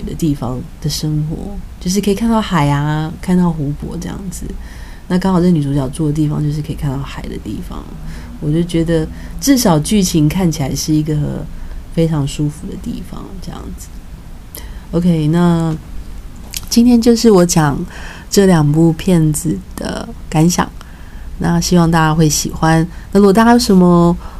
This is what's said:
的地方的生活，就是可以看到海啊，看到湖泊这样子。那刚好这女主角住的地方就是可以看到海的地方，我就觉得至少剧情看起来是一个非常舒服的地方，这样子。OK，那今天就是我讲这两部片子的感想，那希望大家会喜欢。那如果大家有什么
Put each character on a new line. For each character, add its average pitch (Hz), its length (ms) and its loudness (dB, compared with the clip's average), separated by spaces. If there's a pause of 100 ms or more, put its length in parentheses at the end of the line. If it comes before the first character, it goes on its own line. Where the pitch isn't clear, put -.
的 - 60 -8
地 151 200 0
方 127 240 -6 (240)
的 151 80 -4
生 151 400 -2
活， - 220 -8 (300)
就 180 100 -2
是 196 80 0
可 202 100 0
以 196 60 2
看 226 140 0
到 226 100 2
海 165 300 0
啊， 151 420 0 (100)
看 180 160 2
到 175 140 2
湖 147 260 -4
泊 - 220 -10
这 175 80 -8
样 185 100 -10 (140)
子。 - 140 -10 (640)
那 180 80 2
刚 190 140 0
好 180 100 4
这 180 80 4
女 160 140 4
主 139 100 -2
角 139 140 0
住 156 200 -4
的 147 40 0
地 151 160 0
方 151 160 -2
就 147 80 0
是 151 100 -4
可 - 120 -6
以 - 20 -10
看 143 160 -4
到 131 60 -4
海 - 260 -10
的 123 180 -10
地 - 260 -8
方， - 140 -10 (600)
我 151 100 -2
就 160 100 2
觉 170 220 0
得 160 240 0 (320)
至 277 180 4
少 175 220 4
剧 202 240 2
情 160 240 2
看 170 240 2
起 151 100 -4
来 139 140 -4
是 156 180 -2
一 151 80 4
个 147 440 -2 (480)
非 165 120 2
常 151 220 0
舒 147 220 -2
服 - 180 -10
的 - 60 -12 (100)
地 - 260 -8
方， - 140 -12 (180)
这 - 80 -12
样 - 120 -10 (160)
子。 - 100 -14 (1040)
OK， 170 360 2
那 165 460 2 (960)
今 233 160 4
天 240 160 6
就 233 140 6
是 226 160 6
我 180 140 8
讲 151 340 2 (500)
这 202 180 4
两 160 220 6
部 160 220 4
片 160 400 2
子 160 260 -2 (200)
的 - 320 -8 (200)
感 160 200 4
想， - 200 0 (720)
那 170 180 0
希 170 200 2
望 165 120 4
大 170 80 4
家 156 160 2
会 160 140 4
喜 147 240 -2
欢。 160 340 2 (280)
那 196 80 4
如 202 40 8
果 196 60 8
大 226 140 6
家 233 80 8
有 240 60 6
什 226 140 2
么 175 400 6 (260)